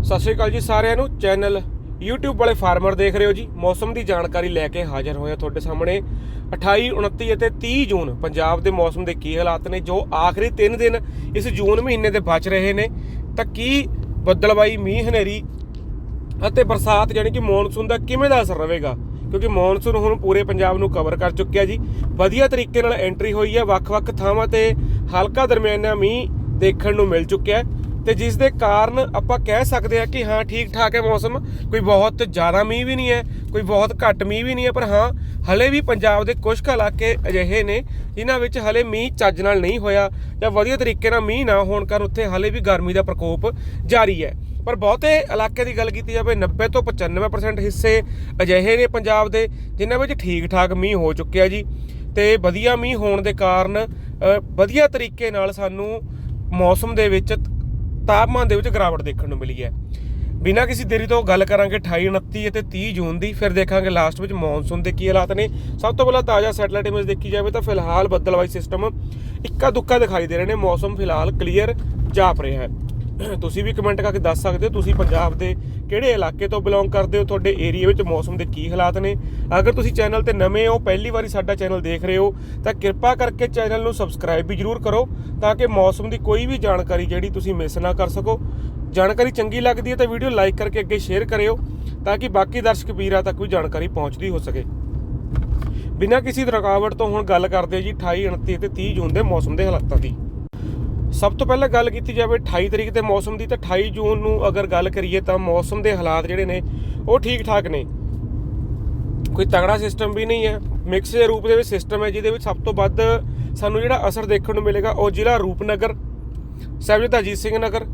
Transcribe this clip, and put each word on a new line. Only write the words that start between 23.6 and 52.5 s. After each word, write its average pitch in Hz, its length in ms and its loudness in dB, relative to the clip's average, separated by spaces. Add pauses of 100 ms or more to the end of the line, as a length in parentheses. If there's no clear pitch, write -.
ਵੱਖ-ਵੱਖ 202 460 0
ਥਾਵਾਂ 208 360 0
'ਤੇ 226 260 2 (420)
ਹਲਕਾ 254 320 2
ਦਰਮਿਆਨਾ 214 480 2
ਮੀਂਹ 214 340 0 (300)
ਦੇਖਣ 202 360 2
ਨੂੰ 202 140 4
ਮਿਲ 165 160 2
ਚੁੱਕਿਆ 202 340 0
ਹੈ, 240 40 0 (440)
ਤੇ 226 80 4
ਜਿਸ 233 220 0
ਦੇ 269 140 4
ਕਾਰਨ 220 480 2
ਆਪਾਂ 247 400 0
ਕਹਿ 220 260 2
ਸਕਦੇ 226 340 0
ਹਾਂ 226 80 0
ਕਿ 247 180 -4
ਹਾਂ, 214 200 0
ਠੀਕ 220 280 -4
ਠਾਕ 220 220 2
ਹੈ 233 80 2
ਮੌਸਮ। 220 420 0 (260)
ਕੋਈ 226 100 0
ਬਹੁਤ 208 500 4
ਜ਼ਿਆਦਾ 175 340 2
ਮੀਂਹ 233 220 -2
ਵੀ 262 100 -2
ਨਹੀਂ 254 140 0
ਹੈ, 240 120 2 (300)
ਕੋਈ 214 100 -2
ਬਹੁਤ 208 320 2
ਘੱਟ 202 280 2
ਮੀਂਹ 214 220 -2
ਵੀ 254 100 -2
ਨਹੀਂ 247 120 -2
ਹੈ, 247 60 2
ਪਰ 247 100 0
ਹਾਂ, 208 280 4 (420)
ਹਲੇ 240 180 6
ਵੀ 285 100 2
ਪੰਜਾਬ 214 440 2
ਦੇ 240 180 0
ਕੁਛ 226 200 0
ਕੁ 277 100 0
ਇਲਾਕੇ 226 440 2 (120)
ਅਜਿਹੇ 185 340 2
ਨੇ 208 220 -2 (300)
ਜਿਨ੍ਹਾਂ 247 240 0
ਵਿੱਚ 240 200 -2
ਹਲੇ 220 260 2
ਮੀਂਹ 226 280 -2
ਚੱਜ 185 300 2
ਨਾਲ 202 180 4
ਨਹੀਂ 190 180 0
ਹੋਇਆ 202 320 2 (280)
ਜਾਂ 220 120 0
ਵਧੀਆ 214 260 2
ਤਰੀਕੇ 226 340 0
ਨਾਲ 226 100 4
ਮੀਂਹ 233 260 0
ਨਾ 202 160 4
ਹੋਣ 202 240 0
ਕਾਰਨ 208 160 0
ਉੱਥੇ 220 220 -2
ਹਲੇ 196 260 0
ਵੀ 226 100 -2
ਗਰਮੀ 180 320 2
ਦਾ 190 100 4
ਪ੍ਰਕੋਪ 170 380 -2 (460)
ਜਾਰੀ 196 380 4
ਹੈ। - 80 -6 (340)
ਪਰ - 100 -2
ਬਹੁਤੇ 247 420 4
ਇਲਾਕੇ 220 460 0
ਦੀ 240 120 -4
ਗੱਲ 226 140 0
ਕੀਤੀ 226 220 -6
ਜਾਵੇ, 226 220 2
ਨੱਬੇ 208 340 0
ਤੋਂ 254 140 2
ਪਚਾਨਵੇਂ 180 460 -2
ਪਰਸੈਂਟ 214 320 -2
ਹਿੱਸੇ 220 420 2 (400)
ਅਜਿਹੇ 185 340 4
ਨੇ 247 100 4
ਪੰਜਾਬ 214 420 2
ਦੇ 220 200 0 (260)
ਜਿਨ੍ਹਾਂ 233 240 0
ਵਿੱਚ 269 140 0
ਠੀਕ 175 340 -2
ਠਾਕ 185 260 2
ਮੀਂਹ 190 240 0
ਹੋ 160 160 2
ਚੁੱਕਿਆ 185 360 2
ਜੀ। 202 160 -4 (520)
ਤੇ 208 200 6
ਵਧੀਆ 208 400 2